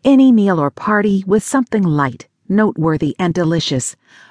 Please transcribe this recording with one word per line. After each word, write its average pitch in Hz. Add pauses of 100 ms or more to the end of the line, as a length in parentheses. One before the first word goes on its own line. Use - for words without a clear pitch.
any 262
meal 196
or 143
party 208
with 208
something 240
light, 147 (220)
noteworthy, 160
and 180
delicious 160 (340)